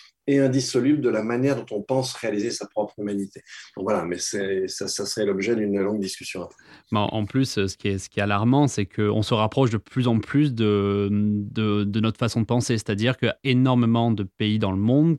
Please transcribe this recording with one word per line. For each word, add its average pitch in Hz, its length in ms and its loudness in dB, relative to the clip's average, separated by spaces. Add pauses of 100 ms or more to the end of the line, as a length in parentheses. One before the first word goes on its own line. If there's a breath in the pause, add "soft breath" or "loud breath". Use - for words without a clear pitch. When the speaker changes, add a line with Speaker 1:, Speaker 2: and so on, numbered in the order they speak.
(260 loud breath)
Speaker 1:
est 139 140 2
indissoluble 135 600 2
de 120 80 2
la 107 120 0
manière 120 360 0
dont 107 180 -10
on 104 60 -4
pense 131 320 -2
réaliser 107 360 -4
sa 104 160 -8
propre - 320 -6
humanité. 101 440 -8 (340 loud breath)
Donc 95 80 -8
voilà, 95 220 0
mais 87 120 -4
c'est, 95 520 -4
ça, - 180 -8
ça 101 180 -6
serait 107 200 -2
l'objet 98 280 0
d'une 104 280 0
longue 104 180 -2
discussion 92 440 -8
après. - 200 -18 (300 loud breath)
Speaker 2:
Mais 107 60 2
en, 104 80 0
en 107 180 -2
plus, 131 320 0
euh, 98 100 0
ce - 80 -6
qui - 140 -4
est, 98 80 0
ce 92 100 -8
qui - 140 -4
est - 20 2
alarmant, 117 460 4
c'est 104 160 -2
qu'on 107 360 0
se 107 120 0
rapproche 110 360 2
de 113 60 -2
plus 120 320 -2
en 117 120 2
plus 143 340 0
de, 101 580 2
de, 104 720 0
de 101 160 0
notre 110 180 0
façon 120 220 0
de 110 60 2
penser. 123 320 0
C'est-à-dire 110 400 0
qu'il 120 100 0
y - 40 2
a - 120 -8
énormément 123 680 4
de 104 120 0
pays 107 360 -2
dans 101 120 0
le 95 60 -2
monde 143 420 4